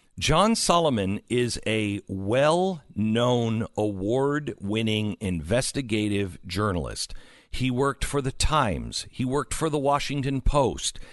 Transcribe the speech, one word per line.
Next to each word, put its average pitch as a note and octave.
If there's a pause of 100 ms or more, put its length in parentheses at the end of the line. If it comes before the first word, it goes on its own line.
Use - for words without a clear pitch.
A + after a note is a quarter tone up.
(180)
John F#3
Solomon C3
is A#2+
a G#2+
well-known, A#2+ (100)
award-winning G#2+
investigative G2+
journalist. F2+ (380)
He B2+
worked C3
for C#3+
the C3
Times. A#2
He -
worked C3
for D#3+
the D3
Washington C#3
Post. - (140)